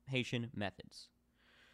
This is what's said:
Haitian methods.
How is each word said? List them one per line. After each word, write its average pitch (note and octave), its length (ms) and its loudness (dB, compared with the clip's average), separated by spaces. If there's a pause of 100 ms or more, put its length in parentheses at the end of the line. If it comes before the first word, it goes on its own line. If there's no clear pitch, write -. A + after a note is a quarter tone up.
Haitian B2 480 2
methods. - 560 -4 (640)